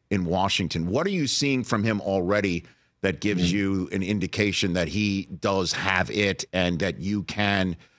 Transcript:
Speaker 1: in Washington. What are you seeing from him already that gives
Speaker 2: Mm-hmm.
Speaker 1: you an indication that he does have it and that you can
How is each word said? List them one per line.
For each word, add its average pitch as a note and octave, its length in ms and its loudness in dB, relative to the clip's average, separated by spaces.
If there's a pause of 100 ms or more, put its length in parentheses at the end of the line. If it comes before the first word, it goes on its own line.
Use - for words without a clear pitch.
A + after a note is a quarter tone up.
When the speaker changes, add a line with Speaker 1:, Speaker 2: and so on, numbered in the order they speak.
Speaker 1:
in F#2+ 160 0
Washington. F2 640 0
What B2+ 180 0
are G3+ 60 0
you E3 160 -2
seeing C3+ 360 0
from G#2+ 200 0
him G#2+ 180 0
already F#2+ 640 0 (380)
that F#2+ 180 0
gives G2 300 0
Speaker 2:
Mm-hmm. F#2 80 2
Speaker 1:
you G2 340 0
an F#2+ 100 -2
indication F#2+ 720 0
that F2 140 0
he G2 400 -2 (120)
does F#2+ 340 0
have F#2 360 0
it G2+ 420 0
and F2+ 280 2
that F2+ 200 -2
you G2+ 240 -2
can G2 520 2 (240)